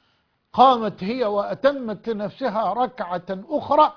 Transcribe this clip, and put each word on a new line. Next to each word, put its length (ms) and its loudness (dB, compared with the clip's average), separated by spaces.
قامت 500 4
هي 220 -2
وأتمت 840 -2
لنفسها 640 -4
ركعة 560 -4
أخرى، 680 0